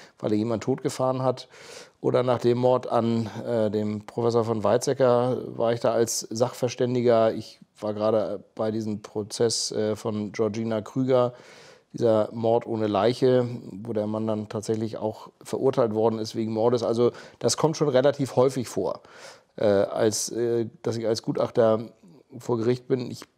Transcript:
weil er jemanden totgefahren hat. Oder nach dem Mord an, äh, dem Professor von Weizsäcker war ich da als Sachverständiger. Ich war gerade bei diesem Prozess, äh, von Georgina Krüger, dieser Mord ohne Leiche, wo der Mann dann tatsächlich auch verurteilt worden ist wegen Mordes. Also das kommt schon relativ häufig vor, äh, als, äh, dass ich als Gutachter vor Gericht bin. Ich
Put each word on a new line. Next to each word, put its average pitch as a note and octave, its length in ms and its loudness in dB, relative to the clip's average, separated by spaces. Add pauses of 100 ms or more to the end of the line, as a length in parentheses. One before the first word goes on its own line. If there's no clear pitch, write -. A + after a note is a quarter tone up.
(180)
weil A2+ 140 -2
er G#2+ 60 2
jemanden A2 240 -2
totgefahren C3 600 -2
hat. B2+ 260 -2 (520)
Oder B2+ 220 2
nach B2 160 2
dem A#2+ 180 4
Mord B2+ 300 2
an, A#2 400 0 (200)
äh, A2+ 240 0
dem G#2+ 360 -2
Professor A#2 380 0
von A2 200 -2
Weizsäcker B2 720 2 (220)
war A#2 160 0
ich A#2+ 60 -6
da A2+ 120 2
als A#2 280 0
Sachverständiger. A#2+ 1120 0
Ich - 260 -12 (180)
war G#2 140 -6
gerade G#2 500 0 (120)
bei A2 160 -2
diesem G#2+ 320 -6
Prozess, - 680 -4
äh, G#2+ 240 -2
von G#2 360 -6
Georgina A2+ 480 -2
Krüger, B2 540 0 (580)
dieser A2 400 2
Mord A2+ 340 0
ohne A2 200 -2
Leiche, B2 600 2 (240)
wo G#2 220 -10
der G#2+ 140 -2
Mann A2 200 -4
dann G#2+ 220 -4
tatsächlich A2 480 -4
auch - 320 -6 (140)
verurteilt B2+ 500 0
worden A2 260 2
ist G#2+ 160 -6
wegen A2+ 200 -4
Mordes. A#2 280 2
Also A#2 280 4 (300)
das - 180 0
kommt D#3 180 2
schon D3+ 120 0
relativ C3 480 2
häufig C3 320 2
vor, F#2 320 -4 (560)
äh, - 80 -2
als, G#2+ 640 2
äh, A#2 360 0 (160)
dass A2+ 140 -2
ich A2+ 100 -4
als A2+ 160 0
Gutachter A2+ 680 2 (480)
vor A#2+ 200 -2
Gericht B2 280 0
bin. B2 240 -4
Ich - 260 -16